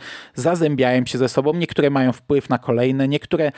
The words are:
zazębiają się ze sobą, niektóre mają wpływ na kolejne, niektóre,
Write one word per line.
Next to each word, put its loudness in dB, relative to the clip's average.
zazębiają 2
się -6
ze 2
sobą, 0
niektóre 0
mają 2
wpływ -2
na 0
kolejne, 0
niektóre, -2